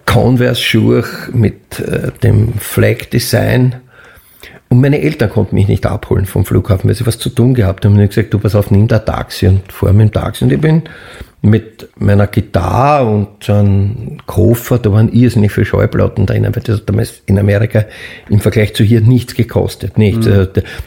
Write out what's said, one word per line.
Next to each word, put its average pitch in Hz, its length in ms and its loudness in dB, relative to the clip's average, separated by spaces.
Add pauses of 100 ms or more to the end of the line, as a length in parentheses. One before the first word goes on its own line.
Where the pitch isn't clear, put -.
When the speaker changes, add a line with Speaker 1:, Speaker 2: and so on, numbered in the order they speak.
Speaker 1:
Converse-Schuhe 120 960 2 (300)
mit, - 480 -2
äh, - 320 -6 (100)
dem 107 320 2
Flag-Design. 117 1200 -2 (960)
Und 123 80 4
meine 143 220 2
Eltern 147 260 -2
konnten - 260 -2
mich 101 140 0
nicht 107 160 -2
abholen - 400 -2
vom 95 220 -2
Flughafen, - 420 0
weil 104 80 0
sie 113 100 -4
was 113 120 -2
zu - 100 -6
tun 117 240 2
gehabt 98 320 -2
haben. 104 80 4
Und 101 60 6
ich 104 60 6
hab 101 40 4
gesagt, - 240 -2
„Du, 104 60 2
pass 98 160 -2
auf, 104 160 0
nimm 101 180 4
da 113 120 2
Taxi“, - 460 -4
und 95 240 2
fahr - 220 -2
mit 107 160 4
dem 104 40 -8
Taxi. 92 320 -4
Und 127 60 2
ich 143 120 0
bin 156 220 2 (580)
mit - 560 0
meiner 101 280 2
Gitarre 107 800 0
und 104 440 -2
einem 104 760 0
Koffer, 113 540 0
da 110 120 0
waren 110 220 2
irrsinnig 113 400 2
viele 107 140 0
Schallplatten 101 580 0
drinnen, 104 320 -2
weil 107 60 -6
das 107 140 -2
hat - 120 -8
damals 107 380 -4
in 101 120 2
Amerika 101 460 0 (460)
im 107 100 2
Vergleich 104 340 0
zu - 80 0
hier 110 200 4
nichts 123 320 2
gekostet, - 640 -4
nichts. 107 260 2
Speaker 2:
Mhm. 110 80 2
Speaker 1:
Äh, 98 300 0 (240)